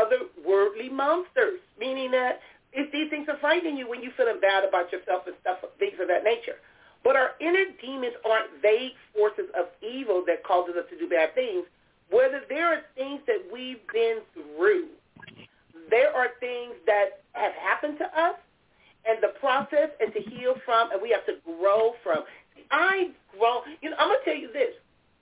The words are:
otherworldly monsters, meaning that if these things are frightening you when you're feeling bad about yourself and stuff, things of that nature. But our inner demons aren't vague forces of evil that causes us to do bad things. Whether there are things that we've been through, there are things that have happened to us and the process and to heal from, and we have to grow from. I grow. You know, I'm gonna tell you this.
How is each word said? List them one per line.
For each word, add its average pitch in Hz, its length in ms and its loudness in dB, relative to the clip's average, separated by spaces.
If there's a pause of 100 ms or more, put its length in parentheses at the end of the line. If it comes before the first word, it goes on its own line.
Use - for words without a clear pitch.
otherworldly 214 880 0
monsters, 277 720 0 (180)
meaning 262 340 -4
that 254 280 0 (320)
if 277 200 -4
these 302 180 -4
things 294 180 -6
are 294 100 -4
frightening 311 380 0
you 254 120 -8
when 240 140 -8
you're 254 140 -12
feeling 233 240 0
bad 196 240 4
about 180 260 0
yourself 185 360 -4
and 180 160 -12
stuff, 185 160 -2 (200)
things 202 220 -2
of 180 80 -2
that 180 160 2
nature. 226 320 0 (480)
But 277 120 6
our 254 240 2
inner 370 260 2 (160)
demons 247 320 -6 (100)
aren't 220 380 0
vague 226 300 4 (220)
forces 208 320 0 (120)
of 175 80 -2 (160)
evil 220 440 -2
that 170 180 0
causes 180 320 0
us 170 140 -4
to 165 80 -16
do 170 120 -6
bad - 240 2
things. 262 300 -2 (460)
Whether 262 380 2
there 320 240 -2
are 302 80 -2 (160)
things 269 300 -8
that 214 120 0 (140)
we've 254 280 -12 (120)
been 226 260 0 (140)
through, 160 540 0 (1040)
there 277 260 4
are 247 120 2 (120)
things 240 340 -8 (120)
that 202 360 2 (100)
have - 220 -2
happened 262 440 -2
to 320 60 -4
us 330 320 0 (680)
and 220 160 2
the 196 180 2
process 294 500 2 (100)
and 214 140 0
to 214 60 -4
heal 254 340 -2 (100)
from, 233 280 2
and - 100 -2
we 233 80 -2
have 202 160 0
to - 80 -2 (100)
grow 196 480 2 (100)
from. 165 200 0 (480)
I 359 400 2 (280)
grow. 233 240 2 (200)
You 311 80 -6
know, 330 80 -8
I'm 311 100 4
gonna 466 160 4
tell 302 120 0
you 262 160 -12
this. 285 200 0 (500)